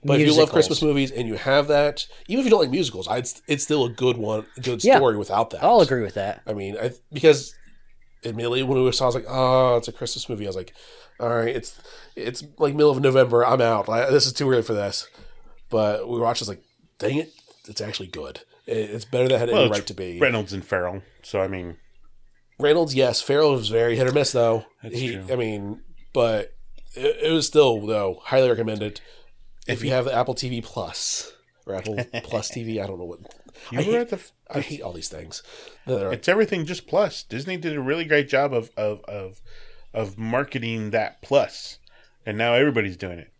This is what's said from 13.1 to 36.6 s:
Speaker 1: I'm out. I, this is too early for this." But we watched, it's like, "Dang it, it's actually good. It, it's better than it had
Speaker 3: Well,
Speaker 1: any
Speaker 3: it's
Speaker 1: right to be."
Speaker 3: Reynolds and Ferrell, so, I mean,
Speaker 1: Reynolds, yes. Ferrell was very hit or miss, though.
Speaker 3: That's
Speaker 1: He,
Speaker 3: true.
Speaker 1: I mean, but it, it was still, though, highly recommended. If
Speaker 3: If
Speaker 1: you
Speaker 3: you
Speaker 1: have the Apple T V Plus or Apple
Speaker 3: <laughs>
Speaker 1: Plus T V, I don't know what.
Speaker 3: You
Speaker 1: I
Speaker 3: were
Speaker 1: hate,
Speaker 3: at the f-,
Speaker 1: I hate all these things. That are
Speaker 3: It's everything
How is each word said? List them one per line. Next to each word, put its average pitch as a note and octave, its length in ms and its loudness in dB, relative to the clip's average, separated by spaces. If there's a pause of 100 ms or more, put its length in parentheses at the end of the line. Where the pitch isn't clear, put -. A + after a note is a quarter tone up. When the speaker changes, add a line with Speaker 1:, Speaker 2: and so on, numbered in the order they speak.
Speaker 1:
I'm B2+ 160 4
out. A2+ 280 2
I, A#2 220 0
this C#3 160 6
is C3 60 -4
too C#3 180 -2
early B2 120 4
for A2 120 -2
this." G2+ 320 -4 (640)
But G#2 380 0
we A#2+ 120 -4
watched, A#2 220 0
it's G#2 60 -6
like, F#2+ 140 -12 (360)
"Dang - 200 -2
it, D#3+ 120 -6 (380)
it's G#2 120 -12
actually G#2 280 -8
good. - 320 -12 (260)
It, A2 240 -4
it's A2 140 -8
better B2+ 240 0
than C3 80 4
it - 40 0
had A#2+ 80 0
Speaker 3:
Well, A#2+ 140 2
Speaker 1:
any A#2+ 80 4
Speaker 3:
it's G#2 80 0
Speaker 1:
right G2+ 80 -6
to G2+ 80 -10
be." F2+ 260 -10
Speaker 3:
Reynolds A2 320 2
and F#2+ 120 -8
Ferrell, F#2 380 -4 (200)
so, - 180 -4
I F#2+ 80 0
mean, F2+ 280 -8 (800)
Speaker 1:
Reynolds, D3+ 360 4
yes. C3 260 2
Ferrell D3 320 4
was A2+ 160 -2
very A2+ 280 2
hit B2+ 100 4
or B2+ 60 2
miss, C#3+ 200 2
though. A#2 320 2 (180)
Speaker 3:
That's A#2 160 -10
Speaker 1:
He, B2 160 -4
Speaker 3:
true. F#2+ 160 -10
Speaker 1:
I C3 60 0
mean, G#2 460 -6 (320)
but A2+ 400 0 (400)
it, C#3+ 300 -2
it D#3 80 2
was D3+ 140 2
still, B2 380 4
though, G#2 400 -2
highly C3 240 4
recommended. G#2+ 520 -2 (680)
If A#2 120 -4
Speaker 3:
If A2 40 -8
Speaker 1:
you C#3 80 -4
Speaker 3:
you C3 40 2
Speaker 1:
have B2+ 120 0
the B2 80 -2
Apple B2 200 0
T B2+ 140 -6
V A#2+ 140 -6
Plus - 680 -8 (340)
or G2 80 -8
Apple G2 220 -6 (160)
Speaker 3:
<laughs> A2+ 100 -8
Speaker 1:
Plus - 260 -6
T A#2+ 160 -8
V, A2 160 -4
I G2 60 -6
don't F#2+ 120 -10
know F2+ 60 -12
what. F2 140 -14 (520)
Speaker 3:
You A#2+ 100 -4
Speaker 1:
I - 20 0
Speaker 3:
were G3+ 100 0
Speaker 1:
hate, - 40 2
Speaker 3:
at A#3+ 140 -2
the G3+ 60 -4
f-, - 160 -18 (160)
Speaker 1:
I - 120 -4
hate C#3+ 200 -10
all F#2+ 120 -10
these D#2+ 160 -10
things. D#2 340 -14 (440)
That B2+ 200 -2
are F#2+ 60 -2
Speaker 3:
It's A2+ 160 -4
everything G3 380 2